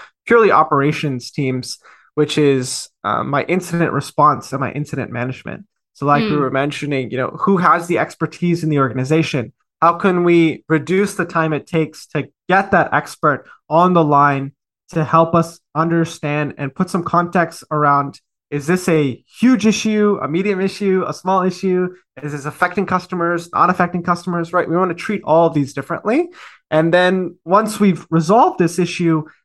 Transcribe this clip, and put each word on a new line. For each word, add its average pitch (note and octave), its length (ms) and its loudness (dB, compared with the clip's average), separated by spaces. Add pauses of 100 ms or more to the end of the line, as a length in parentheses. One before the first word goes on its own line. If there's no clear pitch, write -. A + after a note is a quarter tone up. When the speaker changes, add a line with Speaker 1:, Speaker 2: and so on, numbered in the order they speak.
(260)
Speaker 1:
purely A3+ 260 6
operations C#3+ 800 0
teams, C3 460 -4 (380)
which D3+ 220 0
is, C3+ 520 0 (160)
uh, - 180 -2
my C#3 200 -2
incident E3+ 500 -2
response C#3+ 580 0
and C3+ 80 -4
my B2+ 140 -4
incident C#3 400 -6
management. B2 520 -8 (280)
So - 120 -8
like C#3+ 200 4
we G#3+ 60 -2
Speaker 2:
Hmm. D3 100 0
Speaker 1:
were C3 100 -2
mentioning, C#3 580 -4
you B2+ 80 -6
know, B2+ 120 -4
who - 260 0
has E3+ 320 2
the F3 120 0
expertise E3 680 -4
in D#3+ 40 -2
the D3 100 2
organization? C3 720 -2 (280)
How E3+ 120 4
can F3+ 320 0
we E3+ 420 2
reduce E3+ 480 0
the F3+ 80 -2
time D#3+ 300 -2
it C#3 140 -6
takes D#3 400 -4
to D3 200 -6 (220)
get F#3+ 220 2
that E3+ 220 2
expert D3 540 -2 (220)
on F3 240 4
the E3+ 100 4
line C#3+ 480 2 (380)
to D#3 160 -2
help E3 300 2
us E3 260 -2 (120)
understand D#3 840 -2
and C3+ 180 -8
put F3+ 140 -2
some F3+ 140 -4
context F3 680 -2
around C#3+ 480 0 (300)
is C#3+ 160 -6
this F3+ 220 -2
a D3+ 360 0 (160)
huge A3+ 260 4
issue, G#3+ 560 2
a C#3 60 -4
medium F#3 340 -2
issue, F#3+ 440 0
a D3+ 80 -6
small F#3 300 -2
issue? F#3 460 0 (340)
Is D3 80 -8
this C#3+ 140 -8
affecting F3+ 400 -2
customers, F3 680 -2
not E3+ 180 4
affecting F3+ 340 -2
customers, F3 500 -4
right? F3+ 140 0
We E3 100 0
wanna F3+ 160 0
treat G3+ 300 -6
all E3 240 4
of D3+ 60 -2
these C#3+ 200 -2
differently. A#3 560 -2 (420)
And D#3+ 220 2
then F3+ 520 2
once G#3 340 2
we've F#3+ 300 2
resolved F#3+ 480 2
this E3+ 220 0
issue, E3 440 0 (220)